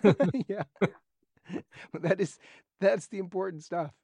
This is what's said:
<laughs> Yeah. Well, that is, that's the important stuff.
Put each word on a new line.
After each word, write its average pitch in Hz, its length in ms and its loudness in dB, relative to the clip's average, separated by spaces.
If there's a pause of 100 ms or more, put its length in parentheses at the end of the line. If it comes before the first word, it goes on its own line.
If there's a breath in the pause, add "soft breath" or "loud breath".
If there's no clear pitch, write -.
(200)
<laughs> 190 280 0
Yeah. 202 160 -6 (1300 loud breath)
Well, 156 80 -10
that 185 180 2
is, - 200 -4 (400 soft breath)
that's 196 280 2
the 196 120 -10
important 185 440 -6
stuff. 170 280 -6 (120)